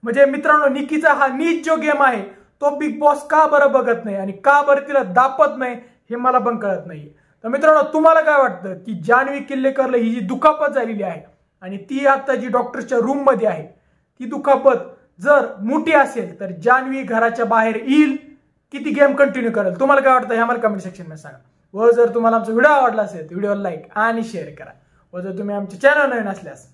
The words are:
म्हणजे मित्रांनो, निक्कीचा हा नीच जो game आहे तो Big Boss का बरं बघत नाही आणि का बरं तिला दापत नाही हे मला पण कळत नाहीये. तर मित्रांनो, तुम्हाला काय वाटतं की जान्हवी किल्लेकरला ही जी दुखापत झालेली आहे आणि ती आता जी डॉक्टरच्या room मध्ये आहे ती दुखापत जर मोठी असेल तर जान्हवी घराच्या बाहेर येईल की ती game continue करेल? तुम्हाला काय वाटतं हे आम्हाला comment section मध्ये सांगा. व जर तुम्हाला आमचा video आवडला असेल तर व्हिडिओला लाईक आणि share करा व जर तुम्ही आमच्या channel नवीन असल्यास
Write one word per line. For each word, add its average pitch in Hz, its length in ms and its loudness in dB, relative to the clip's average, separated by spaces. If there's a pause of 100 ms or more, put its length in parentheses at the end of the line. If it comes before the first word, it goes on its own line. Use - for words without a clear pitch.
म्हणजे 240 220 4
मित्रांनो, 294 440 2
निक्कीचा 294 440 0
हा 277 140 2
नीच 320 400 -2
जो 320 100 2
game 302 260 0
आहे 240 200 2 (380)
तो 285 160 2
Big 302 240 -4
Boss 294 260 2
का 311 200 4
बरं 285 260 4
बघत 233 320 0
नाही 202 120 -6
आणि 196 160 -8
का 277 300 2
बरं 277 260 2
तिला 277 140 0
दापत 262 540 0
नाही 254 180 -6 (360)
हे 233 60 -8
मला 247 220 2
पण 233 200 -2
कळत 190 280 -6
नाहीये. 151 220 -18 (360)
तर 220 40 -6
मित्रांनो, 294 340 2 (100)
तुम्हाला 320 280 4
काय 302 180 2
वाटतं 190 360 -2
की 175 300 -12
जान्हवी 269 340 2
किल्लेकरला 269 580 -2
ही 226 140 0
जी 240 100 -4
दुखापत 285 540 0
झालेली 226 280 -4
आहे 165 200 -8 (400)
आणि 190 140 -12 (140)
ती 277 160 -2
आता 269 280 2
जी 247 140 -6
डॉक्टरच्या 240 500 -4
room 269 240 -2
मध्ये 233 260 2
आहे 156 180 -6 (540)
ती 254 40 -12
दुखापत 269 680 0 (280)
जर 269 260 4 (160)
मोठी 311 300 -2
असेल 254 480 0
तर 190 100 -10 (140)
जान्हवी 262 380 2
घराच्या 226 420 0
बाहेर 220 320 0
येईल 277 400 2 (560)
की 277 60 -10
ती 294 120 -6
game 277 240 4
continue 262 360 0
करेल? 190 300 -2
तुम्हाला 277 220 2
काय 269 100 4
वाटतं 247 220 0
हे 226 60 0
आम्हाला 233 200 -2
comment 208 200 -2
section 180 220 -16
मध्ये 156 140 -16
सांगा. 151 220 -20 (360)
व 220 160 2
जर 233 240 2
तुम्हाला 226 220 2
आमचा 226 160 -4
video 254 180 4
आवडला 247 320 2
असेल 180 180 -8
तर 156 140 -16
व्हिडिओला 202 280 -4
लाईक 180 320 -10
आणि 226 300 -2
share 190 240 -12 (100)
करा - 120 -20 (420)
व 180 80 -12
जर 185 180 -10
तुम्ही 202 180 -6
आमच्या 196 240 -10
channel 285 320 2
नवीन 220 160 -6
असल्यास 160 460 -14